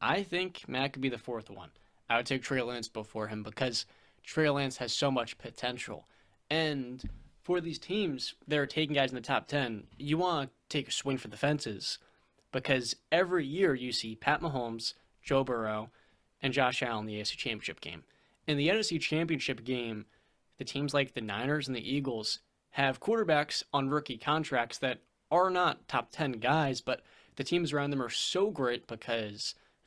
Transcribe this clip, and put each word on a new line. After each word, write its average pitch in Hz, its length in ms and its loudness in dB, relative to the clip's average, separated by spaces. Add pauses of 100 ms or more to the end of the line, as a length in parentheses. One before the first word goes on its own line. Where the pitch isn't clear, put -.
I 165 220 2
think 180 440 -4
Mac 135 260 -2
could 135 80 -10
be 135 80 2
the 120 100 -2
fourth 113 320 -8
one. 87 180 -14 (400)
I 117 80 6
would 120 80 0
take 131 160 -2
Trey 131 200 0
Lance 120 260 -6
before 107 400 -6
him 107 160 -6
because 123 420 -2 (380)
Trey 156 260 2
Lance 139 280 0
has 120 160 -4
so 143 180 2
much 120 260 -2
potential. 123 680 -8 (420)
And 143 540 0 (400)
for 180 180 2
these 165 180 -4
teams 175 560 -2 (120)
that 151 100 2
are 143 80 4
taking 151 300 0
guys 135 160 6
in 131 40 -6
the 120 60 -6
top 120 260 0
ten, 120 380 -2 (120)
you 147 200 2
wanna 170 320 2 (200)
take 139 180 -2
a - 40 -12
swing 135 260 0
for 120 100 -12
the 110 100 -14
fences, 143 640 0 (520)
because 127 440 0 (160)
every 175 340 4
year 160 300 4
you 123 160 -4
see 113 240 -4
Pat 143 260 2
Mahomes, 120 520 -2 (300)
Joe 135 200 4
Burrow, 110 460 -2 (520)
and 135 120 0
Josh 127 300 4
Allen 117 180 -2
in 110 60 -6
the 107 100 -6
A 107 40 -4
F 104 60 -6
C - 80 -4
Championship - 460 -6
game. 82 220 -12 (440)
In 147 100 2
the 147 140 4
N 220 80 4
F 214 60 0
C 170 120 0
Championship 160 640 -2
game, 117 420 -4 (520)
the 123 80 -10
teams 143 280 -2
like 139 200 2
the 120 80 -4
Niners 127 460 0
and 131 80 -4
the 120 200 -2
Eagles 127 440 -2 (320)
have 139 280 2
quarterbacks 170 720 2
on 135 180 2
rookie 143 280 0
contracts 139 600 0
that 127 220 -2 (300)
are 185 200 6
not 180 360 2
top - 240 0
ten 139 220 0
guys, 131 480 2
but - 200 -2 (340)
the 143 80 -4
teams 170 280 2
around 143 200 2
them 135 100 0
are 117 80 -2
so 196 400 2
great 123 380 0
because 110 640 -4 (340)